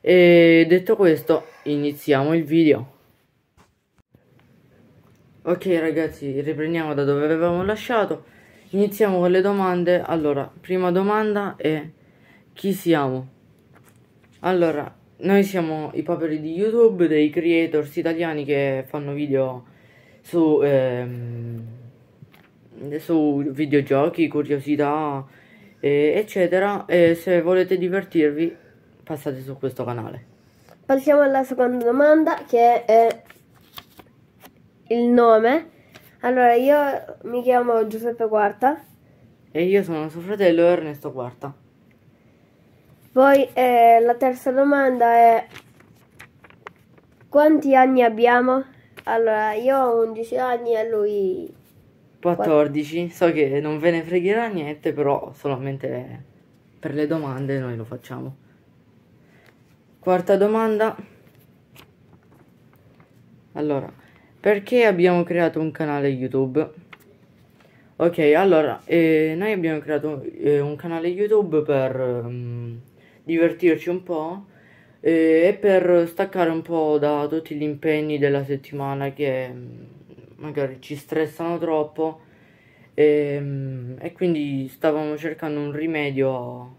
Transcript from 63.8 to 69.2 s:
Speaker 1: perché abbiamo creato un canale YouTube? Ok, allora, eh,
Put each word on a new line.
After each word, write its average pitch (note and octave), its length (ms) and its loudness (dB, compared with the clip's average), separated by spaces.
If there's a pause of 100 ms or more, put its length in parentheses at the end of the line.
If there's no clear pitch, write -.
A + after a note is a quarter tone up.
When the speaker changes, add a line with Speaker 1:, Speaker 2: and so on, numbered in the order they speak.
Speaker 1:
perché G#3 440 2
abbiamo F3+ 360 4
creato E3+ 380 -2
un D#3+ 100 -2
canale C#3+ 380 -4
YouTube? C3 600 -2 (1300)
Ok, E3+ 200 0 (180)
allora, D#3+ 500 2
eh, D#3+ 520 2